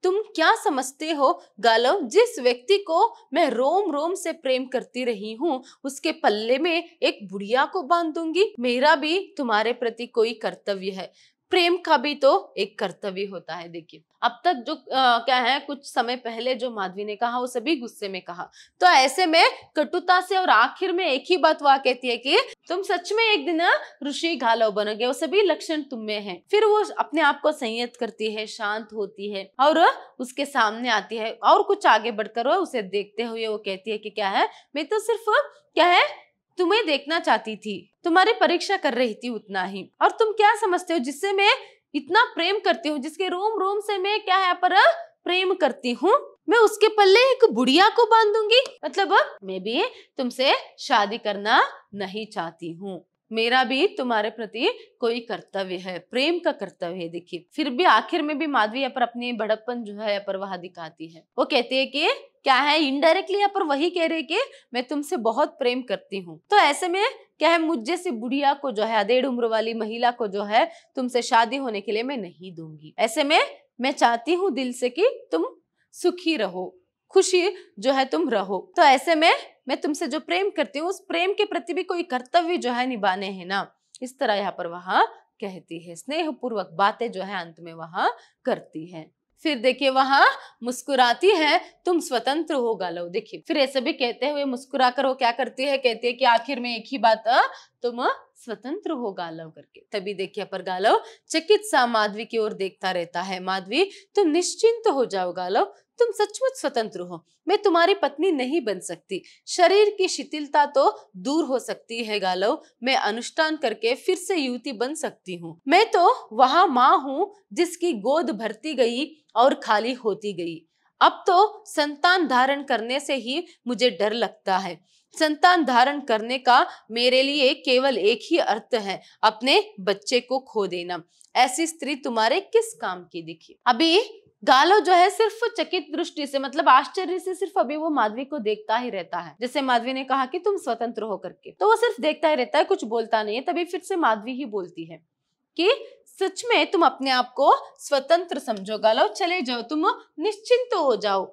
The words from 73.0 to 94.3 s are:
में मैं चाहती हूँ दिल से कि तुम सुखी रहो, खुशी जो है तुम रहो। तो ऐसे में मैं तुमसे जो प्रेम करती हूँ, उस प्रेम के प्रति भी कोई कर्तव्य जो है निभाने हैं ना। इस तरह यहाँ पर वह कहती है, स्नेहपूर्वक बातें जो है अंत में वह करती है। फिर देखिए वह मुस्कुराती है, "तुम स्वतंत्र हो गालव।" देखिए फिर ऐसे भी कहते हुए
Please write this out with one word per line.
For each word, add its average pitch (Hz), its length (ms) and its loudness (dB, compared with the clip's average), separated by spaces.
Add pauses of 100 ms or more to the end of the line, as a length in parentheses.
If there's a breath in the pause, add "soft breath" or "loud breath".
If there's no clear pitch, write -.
में 311 160 4 (400)
मैं 262 120 0
चाहती 233 420 2
हूँ 370 160 0
दिल 254 220 -4
से 247 160 -4
कि 320 180 0 (260)
तुम 349 140 0 (480)
सुखी 339 420 -2
रहो, 185 300 -4 (440)
खुशी 370 400 4 (280 loud breath)
जो 226 140 0
है 269 120 2
तुम 302 240 -2
रहो। 196 480 -2
तो 349 60 6
ऐसे 285 320 6
में 320 180 4 (360)
मैं 269 120 -4
तुमसे 302 260 -4
जो 285 140 -4
प्रेम 359 300 -2
करती 277 280 -4
हूँ, 320 100 -4
उस 381 200 -8
प्रेम 359 240 -2
के 415 120 0
प्रति 349 300 -6
भी 349 80 -4
कोई 339 220 -4
कर्तव्य 339 520 0
जो 240 160 -2
है 240 140 -2
निभाने 202 400 -2
हैं 190 200 -10
ना। 190 200 -4 (360)
इस 254 160 -14
तरह 220 160 0
यहाँ 196 240 -4
पर 175 80 -8
वह 180 340 -2 (400)
कहती 170 480 -12
है, 170 80 -16
स्नेहपूर्वक 247 760 -6
बातें 214 400 -2
जो 185 100 -8
है 190 180 -8
अंत 170 200 -14
में 170 120 -18
वह 165 360 -6 (360 soft breath)
करती 175 420 -8
है। 165 260 -18 (320)
फिर 294 140 -2
देखिए 262 320 0
वह 262 220 2 (500 loud breath)
मुस्कुराती 247 680 2
है, 320 280 4 (280 loud breath)
"तुम 262 140 2
स्वतंत्र 277 540 -2
हो 233 200 0
गालव।" 175 340 -6
देखिए 175 400 -8
फिर 320 100 -2
ऐसे 269 220 0
भी 277 120 -4
कहते 240 360 -4
हुए 285 160 -4